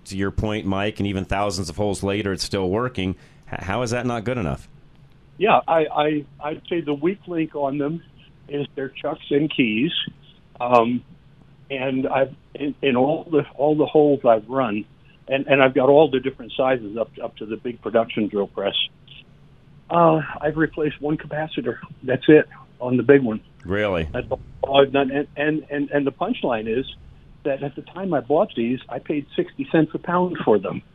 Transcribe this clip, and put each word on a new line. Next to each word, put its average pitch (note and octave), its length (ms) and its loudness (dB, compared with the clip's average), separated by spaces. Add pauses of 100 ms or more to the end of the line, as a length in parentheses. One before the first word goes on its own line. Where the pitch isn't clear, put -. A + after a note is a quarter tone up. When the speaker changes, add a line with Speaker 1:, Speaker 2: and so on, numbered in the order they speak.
Speaker 1:
to G2 140 -12
your G2 140 -2
point, G#2+ 340 -4
Mike, G2 340 -2
and G2+ 80 0
even F#2+ 160 -4
thousands G2 460 -4
of E2 80 -10
holes G2+ 260 -2
later G2+ 300 -2
it's F2 100 -6
still F#2+ 260 -2
working, G2 460 -2 (340)
h-, - 120 -10
how G#2 220 -4
is A2 80 -4
that B2 140 -4
not A#2 200 -4
good B2+ 120 -2
enough? D#2 300 -6 (720)
Speaker 2:
Yeah, F3 280 4
I, E3 200 2
I, D3+ 400 -2 (160)
I'd D3+ 260 -8
say E3+ 140 -4
the D3 120 -4
weak E3 320 -2
link D#3+ 300 -6
on C#3+ 220 -2
them D3+ 260 -4 (460)
is C#3+ 260 -6
their C3+ 140 -6
chucks - 400 -8
and D3 200 2
keys. B2 440 0 (680)
Um, A#2+ 420 4 (680)
and C3 340 -2
I've C3+ 300 0 (180)
in, C#3+ 280 -6
in C3+ 160 2
all C#3+ 260 2
the, D3+ 220 0 (100)
all D3+ 220 2
the D3 80 4
holes D3 400 4
I've A2 240 4
run, A#2+ 340 -2 (460)
and, C#3 180 -2
and C#3 160 6
I've C3 100 4
got C3 140 4
all C#3+ 240 8
the C3 80 0
different B2+ 380 -8
sizes A#2+ 400 -2
up, A2 140 -4 (120)
up A#2 140 -10
to A2+ 80 -12
the G#2+ 100 -6
big A#2+ 260 -10
production A2+ 460 0
drill G2+ 200 -2
press. G2 280 -4 (1120)
Uh, E3 320 4 (200)
I've D3+ 160 -2
replaced D3+ 440 -2
one D3+ 160 -2
capacitor. D3+ 600 -6 (260)
That's B2+ 240 -2
it D3+ 220 8 (320)
on B2+ 160 0
the A#2 60 0
big C#3 200 8
one. G#2+ 160 -2 (240)
Speaker 1:
Really? F#2 480 0
Speaker 2:
That's - 160 -6 (340)
all C#3 200 4
I've B2+ 100 4
done. C#3 180 0
And, C#3 180 -2 (100)
and, D3+ 320 -2
and, C#3+ 220 -4
and C#3+ 140 0
the C#3 60 -2
punchline C3+ 560 -4
is B2 180 -2 (580)
that C#3 200 -4
at C#3+ 120 -8
the D3 60 -14
time F3+ 320 -8
I C#3 60 2
bought C#3+ 340 0
these, A#2+ 260 -2 (100)
I B2+ 100 -8
paid D3 340 -4
sixty F3 380 -4
cents D#3 220 2
a - 40 -6
pound F3+ 460 -2
for G#2+ 160 4
them. F#2 220 -6 (140)